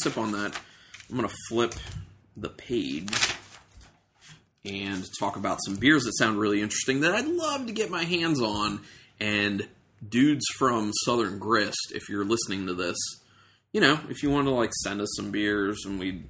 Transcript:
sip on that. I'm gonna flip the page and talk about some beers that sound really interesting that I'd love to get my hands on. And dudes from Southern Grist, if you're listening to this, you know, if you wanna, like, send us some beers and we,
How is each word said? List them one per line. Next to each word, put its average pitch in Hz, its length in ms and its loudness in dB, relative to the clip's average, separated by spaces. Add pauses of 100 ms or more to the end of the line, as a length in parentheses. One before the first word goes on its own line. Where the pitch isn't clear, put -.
sip 139 140 -2
on 110 160 -2
that. 104 260 -4 (500)
I'm 120 60 -8
gonna 113 140 0 (200)
flip 117 240 2 (640)
the 101 120 -6
page 92 600 -4 (1500)
and 98 400 -4 (160)
talk 98 160 -2
about 98 300 -2
some 98 100 -2
beers 131 280 6
that 107 140 -2
sound 110 220 4
really 104 220 4
interesting 131 400 0
that 170 120 2
I'd 240 140 0
love 311 400 -2
to 220 60 -8
get 202 160 -2
my 170 140 -2
hands 165 380 2
on. 104 400 0 (380)
And 104 480 0 (400)
dudes 127 380 4 (120)
from 113 340 2 (140)
Southern 107 340 0
Grist, 104 540 0
if - 140 -8
you're 101 160 -2
listening 98 440 0
to 90 60 -2
this, 90 220 -2 (800)
you 214 80 2
know, 151 180 6 (100)
if 131 140 -6
you 147 60 2
wanna, 139 220 4
like, 117 200 2 (120)
send 101 180 -2
us 104 160 -2
some 104 140 -4
beers 104 540 0
and 98 140 -4
we, 92 300 -4